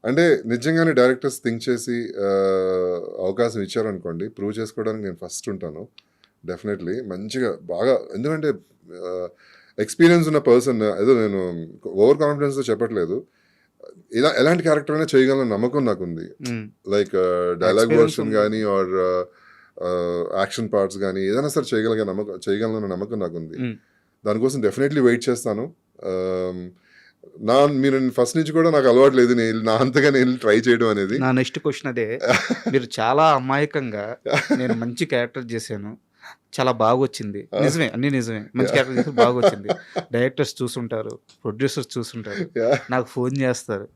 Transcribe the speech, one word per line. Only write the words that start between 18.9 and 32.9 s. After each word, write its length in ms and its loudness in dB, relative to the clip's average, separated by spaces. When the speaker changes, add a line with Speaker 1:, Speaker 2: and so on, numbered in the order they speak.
Speaker 1:
ఆ, 260 0
ఆ, 420 -2
యాక్షన్ 360 -2
పార్ట్స్ 240 0
కానీ, 240 -2
ఏదైనా 260 0
సరే 300 -2
చేయగలిగే 260 0
నమ్మకం, 360 -6
చేయగలనన్న 380 -2
నమ్మకం 320 -6
నాకుంది. 380 -8
Speaker 2:
మ్మ్. 180 -6
Speaker 1:
దానికోసం 360 0
definitely 420 0
వెయిట్ 260 4
చేస్తాను. 440 -4
ఆమ్, 680 -4
నా, 260 4
మీరు 440 2
ఫస్ట్ 280 0
నుంచి 140 0
కూడా 180 4
నాకు 180 4
అలవాటు 280 8
లేదు, 180 6
నేను, 260 0
నా 140 2
అంతగా 360 4
నేను 280 2
ట్రై 200 4
చేయడం 320 4
అనేది. 300 0
Speaker 2:
నా 120 0
నెక్స్ట్ 280 0
క్వశ్చన్ 280 -6
అదే. 400 -4
Speaker 1:
<laughs> 440 0
Speaker 2:
మీరు 160 0